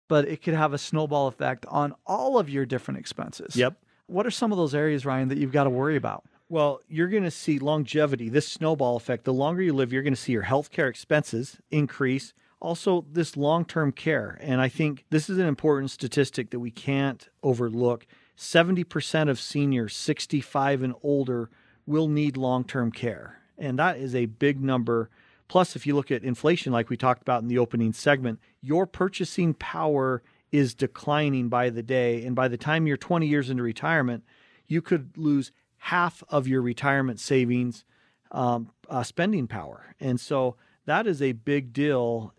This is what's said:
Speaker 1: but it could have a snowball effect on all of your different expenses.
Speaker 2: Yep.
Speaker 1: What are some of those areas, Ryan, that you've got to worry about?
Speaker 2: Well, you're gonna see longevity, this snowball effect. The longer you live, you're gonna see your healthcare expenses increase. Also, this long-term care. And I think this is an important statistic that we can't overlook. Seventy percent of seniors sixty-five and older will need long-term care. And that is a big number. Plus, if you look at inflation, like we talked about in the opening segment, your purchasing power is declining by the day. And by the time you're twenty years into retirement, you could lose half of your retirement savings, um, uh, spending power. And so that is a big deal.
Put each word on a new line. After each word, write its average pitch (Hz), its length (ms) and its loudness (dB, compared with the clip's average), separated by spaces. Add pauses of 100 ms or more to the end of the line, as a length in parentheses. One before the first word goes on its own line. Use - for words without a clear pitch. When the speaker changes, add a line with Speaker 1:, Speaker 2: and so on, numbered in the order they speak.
Speaker 1:
but 147 180 4
it 160 160 -8
could 165 120 0
have 156 180 2
a 143 60 -4
snowball 147 500 0
effect 131 400 -4
on 147 260 -2 (100)
all 254 320 0
of 175 140 2
your 139 160 -2
different 127 320 -6
expenses. - 560 -12
Speaker 2:
Yep. 123 220 2 (320)
Speaker 1:
What 190 180 -2
are 240 60 0
some 233 180 -2
of 202 80 0
those 151 160 0
areas, 147 320 0
Ryan, 131 220 0
that 135 100 -2
you've 135 140 -2
got 143 120 4
to 139 60 4
worry 135 240 0
about? 110 300 -4 (240)
Speaker 2:
Well, 147 400 0
you're 160 180 0
gonna 190 240 0
see 147 300 -2
longevity, 143 680 0
this 135 200 2
snowball 143 480 0
effect. 120 280 -4
The 135 80 2
longer 151 300 0
you 175 100 2
live, 131 200 2
you're 131 100 0
gonna 139 140 0
see - 160 -4
your 110 100 0
healthcare 135 480 0
expenses 139 680 -2 (120)
increase. 135 640 0 (260)
Also, 170 500 0
this 160 260 -2
long-term 151 560 2
care. 135 480 -2
And 131 200 0
I 131 80 4
think 147 420 -2
this 151 200 2
is 185 80 0
an 185 80 2
important 139 460 2
statistic 127 580 -2
that 123 100 -6
we 120 120 -8
can't 139 560 -2 (140)
overlook. 120 600 0 (300)
Seventy 175 480 4
percent 156 480 0
of 127 80 0
seniors 131 560 -2
sixty-five 139 880 -2
and 127 120 -4 (100)
older 127 460 0 (360)
will 156 220 2
need 147 280 2
long-term 127 540 0
care. - 480 -6 (180)
And 135 220 -4
that 165 180 2
is 131 200 -4
a 123 100 2
big 135 340 0
number. 120 480 0 (400)
Plus, 180 260 4
if 143 100 -10
you 143 120 0
look 139 160 0
at 120 100 -2
inflation, 135 500 0
like 117 180 0
we 123 60 -2
talked 127 260 2
about 123 200 0
in 117 60 -4
the 120 100 2
opening 117 340 2
segment, 127 460 0 (240)
your 160 240 0
purchasing 180 680 -2
power 139 680 -2 (300)
is 139 220 4
declining 139 760 0
by 123 220 2
the 117 120 -6
day. 120 420 0
And 127 120 -4
by 127 100 2
the 123 100 -2
time 156 300 0
you're 143 100 2
twenty 165 300 0
years 143 240 0
into 127 120 -2
retirement, 123 600 0 (460)
you 160 140 0
could 147 340 -2
lose 147 340 0 (280)
half 175 500 -2
of 139 180 0
your 131 140 0
retirement 127 580 0
savings, 123 640 0 (460)
um, 120 400 -2 (180)
uh, 127 140 -4
spending 175 460 -2
power. 76 500 -12
And 127 220 -2
so 131 360 -2 (280)
that 180 220 0
is 165 140 -2
a 135 120 2
big 127 400 -2
deal. 120 680 0